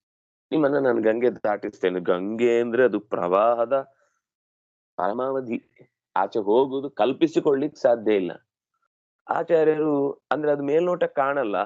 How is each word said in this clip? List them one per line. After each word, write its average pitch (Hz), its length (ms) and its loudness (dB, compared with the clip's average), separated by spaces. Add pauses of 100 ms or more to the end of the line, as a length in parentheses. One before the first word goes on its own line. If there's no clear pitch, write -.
(500)
ನಿಮ್ಮನ್ನ 143 280 0
ನಾನು 120 240 0
ಗಂಗೆ 117 280 2
ದಾಟಿಸ್ತೇನೆ." 101 720 -4
ಗಂಗೆ 110 600 0
ಅಂದ್ರೆ 120 240 2
ಅದು 107 160 0
ಪ್ರವಾಹದ 117 920 0 (1040)
ಪರಮಾವಧಿ, 127 920 -6 (260)
ಆಚೆ 98 220 -2
ಹೋಗುದು 131 520 0
ಕಲ್ಪಿಸಿಕೊಳ್ಳಿಕ್ 143 880 0
ಸಾಧ್ಯ 110 400 2
ಇಲ್ಲ. 90 160 -2 (960)
ಆಚಾರ್ಯರು 156 840 0
ಅಂದ್ರೆ 147 400 -2
ಅದು 143 100 -2
ಮೇಲ್ನೋಟ 170 420 0
ಕಾಣಲ್ಲ, 139 600 -2